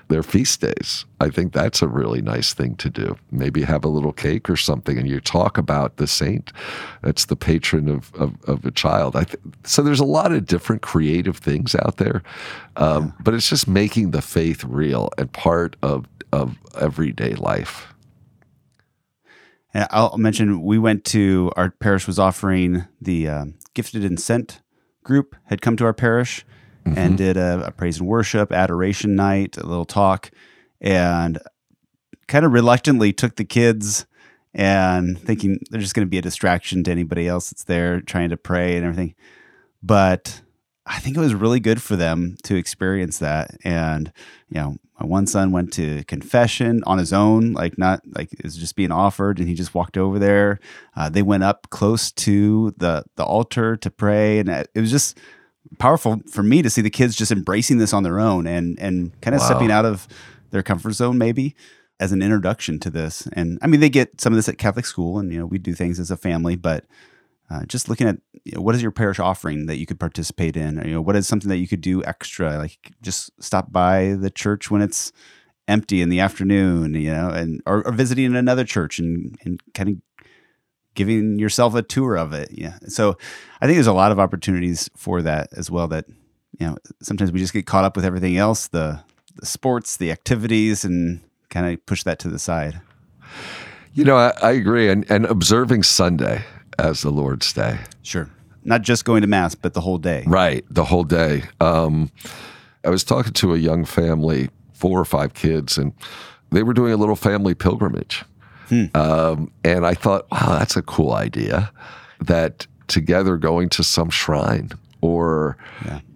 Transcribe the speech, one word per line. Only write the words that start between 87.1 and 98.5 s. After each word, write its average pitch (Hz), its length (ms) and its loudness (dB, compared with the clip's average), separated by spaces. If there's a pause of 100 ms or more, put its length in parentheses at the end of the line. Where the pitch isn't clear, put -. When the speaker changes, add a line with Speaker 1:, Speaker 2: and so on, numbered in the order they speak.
Speaker 2:
we 92 80 -2
just 92 140 -2
get 101 140 -4
caught 95 160 2
up 95 120 0
with 95 80 -2
everything 90 320 0
else, 107 320 2
the, 78 360 -4 (320)
the - 100 -16
sports, - 520 -4
the 82 140 -4
activities, 110 720 0
and 87 380 -2 (280)
kinda 87 360 -4
push - 180 -4
that 82 160 -2
to 87 100 -8
the 82 100 -6
side. 82 420 -4 (1120)
Speaker 1:
You 302 120 2
know, 135 120 8
I, 120 240 6
I 110 100 4
agree. 113 380 4
And, 101 200 2
and 104 160 4
observing 107 580 4
Sunday 78 600 2 (360)
as 80 240 0
the 73 80 -2
Lord's 69 420 -2
Day. 58 240 -4 (240)
Speaker 2:
Sure. - 280 -6 (340)